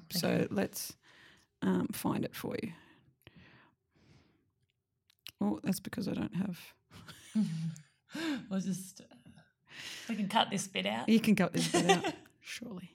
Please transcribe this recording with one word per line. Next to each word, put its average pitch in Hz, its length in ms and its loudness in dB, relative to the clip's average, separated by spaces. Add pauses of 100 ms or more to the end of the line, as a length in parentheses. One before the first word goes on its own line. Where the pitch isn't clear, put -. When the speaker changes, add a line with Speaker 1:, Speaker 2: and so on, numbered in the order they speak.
(100)
Speaker 1:
So 175 180 0
Speaker 2:
okay. - 220 4
Speaker 1:
let's, - 440 -2 (680)
um, 180 300 2
find - 320 -2
it - 100 -6
for - 280 -6
you. 170 100 -8 (2750)
Oh, 208 220 0
that's 190 180 0
because - 280 -6
I - 60 -2
don't - 200 -4
have 185 240 -2 (760)
Speaker 2:
<laughs> 214 120 2 (1040)
We'll 190 100 -2
just, 185 420 -6
uh, - 20 -20 (1040)
we 226 80 -4
can 196 120 0
cut 208 220 4
this 196 160 -2
bit 185 200 -2
out. 123 220 0
Speaker 1:
You 220 120 8
can 220 160 6
cut 180 160 4
this - 160 2
bit 185 220 2
out, 392 140 6 (220)
Speaker 2:
<laughs> - 140 -20
Speaker 1:
surely. 190 540 -12